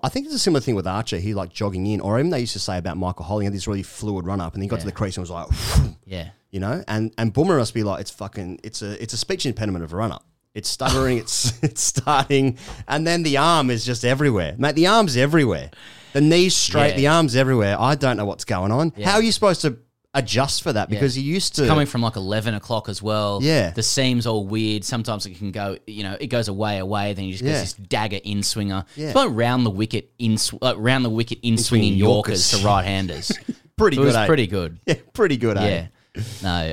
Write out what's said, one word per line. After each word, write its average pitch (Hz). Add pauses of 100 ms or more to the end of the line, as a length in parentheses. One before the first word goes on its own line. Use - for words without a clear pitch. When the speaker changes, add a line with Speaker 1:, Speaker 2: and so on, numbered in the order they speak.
Speaker 1:
I 143
think 277
it's 311
a 240
similar 160
thing 120
with 92
Archer, 98
he, 101
like, 92
jogging 95
in, 104
or 104
even 156
they 147
used 117
to 101
say 95
about 87
Michael 92
Holding, 104
he -
had 101
this 95
really 101
fluid 98
run 98
up 82
and 98
he 98
got 113
to 85
Speaker 2:
Yeah. -
Speaker 1:
the 95
crease 98
and 92
was 85
like, 85
"Phew," - (100)
Speaker 2:
Yeah. 90 (220)
Speaker 1:
you 98
know, 110
and, 110
and 113
Boomer 170
must 113
be 113
like, 98
it's 101
fucking, 95
it's -
a, 101
it's 113
a 120
speech 180
impediment 104
of 78
a -
run 104
up. - (300)
It's 104
stuttering, 131
<laughs> 113
it's, - (120)
it's -
starting, 135 (280)
and 156
then 170
the 143
arm 147
is 113
just 120
everywhere. 120
Mate, 139
the 160
arm's 196
everywhere. 127 (420)
The 139
knee's 170
straight, 147
Speaker 2:
Yeah. -
Speaker 1:
the 139
arm's 156
everywhere. 120
I 135
don't 131
know 104
what's 98
going 98
on. 151
Speaker 2:
Yeah. 104
Speaker 1:
How 202
are 220
you 226
supposed 196
to 135 (340)
adjust 127
for 160
that? 104
Speaker 2:
Yeah. 104
Speaker 1:
Because 123
you 135
used 175
to 143
Speaker 2:
Coming 151
from, 120
like, 113
eleven 104
o'clock 107
as 95
well. 104
Speaker 1:
Yeah. 135
Speaker 2:
The 110
seam's 127
all 110
weird. 107
Sometimes 110
it 92
can 98
go, 101 (100)
you 107
know, 98
it 123
goes 117
away, 104
away, 101
then 98
you 95
just 98
Speaker 1:
Yeah. 139
Speaker 2:
get 143
this 90
dagger 101
in 101
swinger. 98 (100)
Speaker 1:
Yeah. 151
Speaker 2:
It's 143
like 262
round 120
the 110
wicket 104
in 113
sw-, -
uh, 123
round 123
the 120
wicket 113
in 117
Speaker 1:
In -
swinging 113
Speaker 2:
swinging 95
Yorkers 104
Speaker 1:
Yorkers. 104
Speaker 2:
to 101
right-handers. 95 (240)
Speaker 1:
<laughs> -
Pretty 185
Speaker 2:
It -
was 139
Speaker 1:
good, 113
eh? 104
Speaker 2:
pretty 139
good. 87
Speaker 1:
Yeah, 160 (160)
pretty -
good, 117
eh? 95 (280)
Speaker 2:
Yeah. 92 (200)
No, 95 (240)